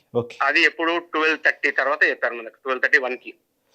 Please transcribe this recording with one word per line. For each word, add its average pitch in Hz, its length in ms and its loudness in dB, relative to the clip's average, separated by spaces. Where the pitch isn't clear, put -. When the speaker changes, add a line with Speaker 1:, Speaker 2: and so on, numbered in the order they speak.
Speaker 1:
ఓకే. 120 260 -4
Speaker 2:
అది 143 200 2
ఎప్పుడు 165 360 0
ట్వెల్వ్ 156 480 -2
థర్టీ 143 260 0
తర్వాత 143 320 0
చెప్పారు 127 300 0
మనకు. 113 300 -12
ట్వెల్వ్ 131 200 -2
థర్టీ 139 140 4
వన్కి 127 360 -4